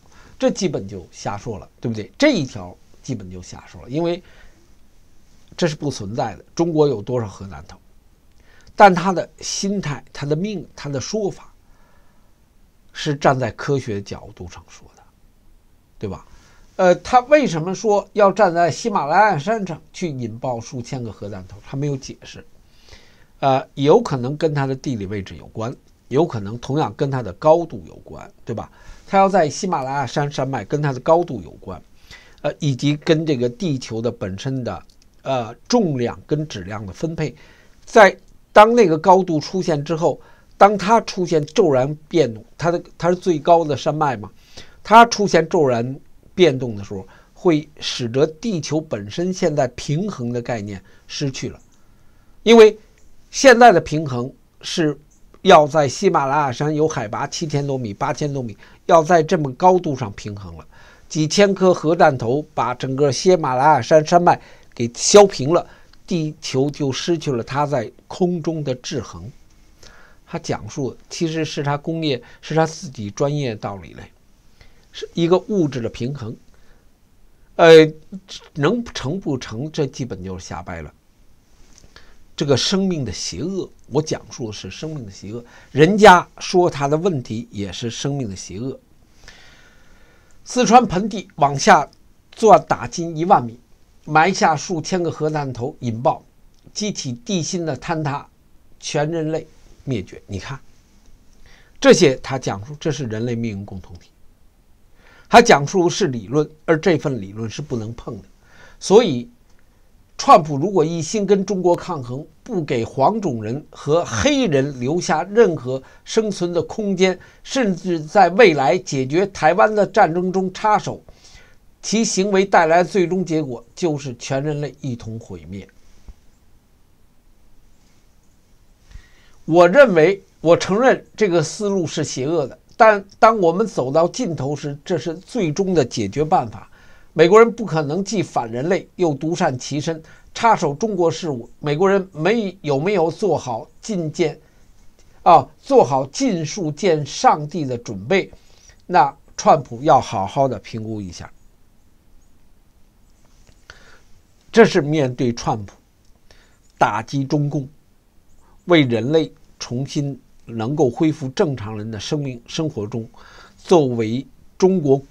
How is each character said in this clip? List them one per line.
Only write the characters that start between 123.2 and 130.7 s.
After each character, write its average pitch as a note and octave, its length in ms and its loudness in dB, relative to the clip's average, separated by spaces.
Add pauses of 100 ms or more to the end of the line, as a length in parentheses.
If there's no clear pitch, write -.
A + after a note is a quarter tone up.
结 D#3 180 -2
果 B2 200 -10 (120)
就 D#3 220 -4
是 C3+ 200 -10
全 C3+ 240 -6
人 D3 200 -6
类 C#3+ 180 -8
一 B2+ 160 -8
同 A2+ 240 -12
毁 F2+ 300 -16
灭。 F#2+ 180 -14 (3750)
我 E3+ 220 6
认 A#3 260 6
为， E3+ 300 4 (180)
我 E3 160 4
承 F#3 220 -2